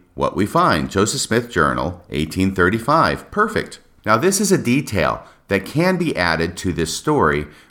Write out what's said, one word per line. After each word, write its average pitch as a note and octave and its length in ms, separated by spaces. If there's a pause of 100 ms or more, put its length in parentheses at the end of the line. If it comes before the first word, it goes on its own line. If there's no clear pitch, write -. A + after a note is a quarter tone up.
(140)
what C2 220
we G2 100
find. G#2 460
Joseph A2 300
Smith A#2+ 280
Journal, D2 640
eighteen F2+ 420
thirty-five. G#2 800
Perfect. - 480 (260)
Now, A2 100
this F#3 240
is G3 120
a D#3 100
detail F#2+ 640 (240)
that F#2+ 180
can F3+ 320
be E3 180
added E2+ 420
to F#2 140
this D#2+ 240
story D#2 520 (240)